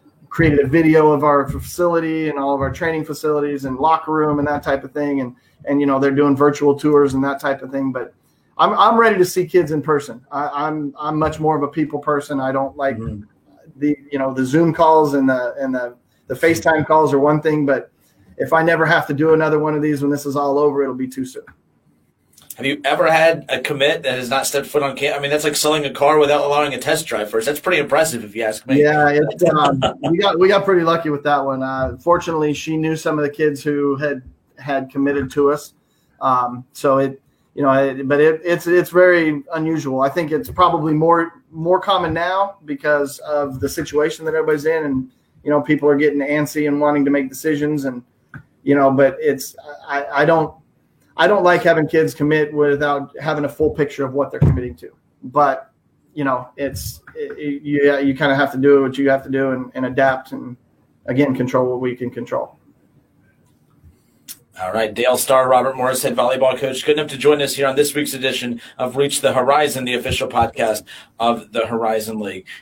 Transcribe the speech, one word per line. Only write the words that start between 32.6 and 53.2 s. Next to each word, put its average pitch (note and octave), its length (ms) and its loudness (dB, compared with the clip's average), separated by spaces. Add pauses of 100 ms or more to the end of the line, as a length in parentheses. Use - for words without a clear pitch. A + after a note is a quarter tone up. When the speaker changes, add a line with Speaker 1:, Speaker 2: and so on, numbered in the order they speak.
Speaker 1:
knew D#3 180 -2
some D#3 240 -4
of D3+ 60 0
the C#3 60 -2
kids D3 320 -2
who C#3+ 340 0
had, C#3 260 -4 (360)
had C3 320 -6
committed C#3 400 -2
to C#3+ 200 2
us. D3 220 -6 (480)
Um, B2+ 540 -2
so C3+ 240 2
it, C3+ 240 -2 (320)
you C#3 80 -4
know, C#3 100 4
it, C3+ 340 0
but C#3+ 140 2
it, D#3 240 4
it's, E3+ 220 -2
it's E3+ 240 2
very E3+ 520 4 (120)
unusual. D3 480 -2
I C3+ 80 2
think D#3+ 200 -4
it's D3 200 -4
probably E3 420 2
more, E3 580 2
more E3+ 300 0
common F3+ 320 0
now F#3 440 -2 (100)
because C#3+ 540 -2
of C#3+ 400 -4
the C#3 100 -2
situation D#3 560 -4
that D#3 80 -4
everybody's D#3 320 0
in, D#3+ 180 0
and, C3 260 -4 (320)
you - 80 -4
know, D3 120 2
people D3 260 0
are C#3+ 80 4
getting C#3+ 240 2
antsy D3 480 -2
and C#3+ 100 0
wanting D3 280 2
to C#3 40 2
make C#3 200 0
decisions, D3 560 -2
and, B2 160 -8 (600)
you C#3 120 2
know, C#3 160 4
but C3+ 300 4
it's, C#3 340 -2 (320)
I, C#3+ 200 -6
I C#3+ 180 0
don't, D#3+ 280 2 (640)
I E3+ 120 4
don't G3+ 160 4
like F3 180 4
having D#3+ 240 4
kids D#3 280 0
commit D3+ 380 0
without C#3+ 680 0